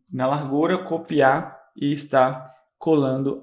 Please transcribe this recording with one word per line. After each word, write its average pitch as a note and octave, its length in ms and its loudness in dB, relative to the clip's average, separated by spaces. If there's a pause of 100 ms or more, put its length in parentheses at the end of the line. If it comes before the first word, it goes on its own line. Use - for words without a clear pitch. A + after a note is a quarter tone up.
(120)
na B2+ 160 -2
largura, D3 500 0
copiar D#3+ 800 0 (160)
e C#3+ 160 -2
estar C#3 640 0 (240)
colando C#3 640 0